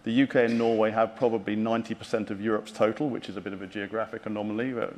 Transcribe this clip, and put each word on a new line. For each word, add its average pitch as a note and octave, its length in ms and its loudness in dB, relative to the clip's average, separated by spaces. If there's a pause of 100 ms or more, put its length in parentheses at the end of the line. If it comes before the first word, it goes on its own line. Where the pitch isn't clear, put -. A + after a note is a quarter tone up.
The A2+ 80 -2
U B2+ 160 6
K B2+ 160 4
and A#2 140 2
Norway A2+ 340 4
have A2 240 2
probably A2 400 0
ninety A2+ 400 0
percent G#2+ 340 -4
of G2+ 120 -6
Europe's G#2+ 300 0
total, A2+ 380 2
which A2+ 200 -6
is G2 80 -10
a G2 40 -6
bit G2 120 -8
of F#2+ 80 -10
a G2 60 -10
geographic G#2 580 -6
anomaly, G#2+ 460 -4
a A#2 260 -4